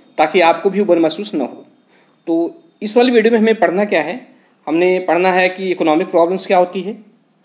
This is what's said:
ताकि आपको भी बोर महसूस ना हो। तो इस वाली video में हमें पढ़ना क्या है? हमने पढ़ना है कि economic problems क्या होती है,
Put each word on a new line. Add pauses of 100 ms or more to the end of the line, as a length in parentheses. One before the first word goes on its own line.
(180)
ताकि
आपको
भी
बोर
महसूस
ना
हो। (640)
तो (200)
इस
वाली
video
में
हमें
पढ़ना
क्या
है? (340)
हमने
पढ़ना
है
कि
economic
problems
क्या
होती
है, (480)